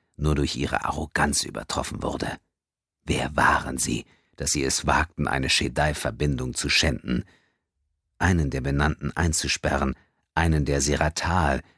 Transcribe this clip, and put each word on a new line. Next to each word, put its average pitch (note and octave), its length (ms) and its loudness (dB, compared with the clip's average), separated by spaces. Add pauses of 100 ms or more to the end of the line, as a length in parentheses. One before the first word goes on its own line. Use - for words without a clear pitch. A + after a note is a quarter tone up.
(160)
nur D2+ 200 2
durch C#2+ 220 0
ihre - 280 -2
Arroganz - 580 -2
übertroffen - 600 -6
wurde. - 340 -4 (680)
Wer C2+ 320 -2
waren - 440 0
sie, A#1+ 260 -2 (300)
dass C#2 160 -4
sie C#2+ 120 0
es - 220 0
wagten, C#2+ 420 0
eine C2+ 220 -2
Shedai-Verbindung C2 1040 0
zu - 160 -4
schänden? B1+ 560 0 (920)
Einen E2 320 4
der C2 100 -2
Benannten C#2+ 500 0
einzusperren, D2 840 0 (380)
einen D#2+ 300 4
der C#2+ 160 2
Seratal D2+ 840 2 (160)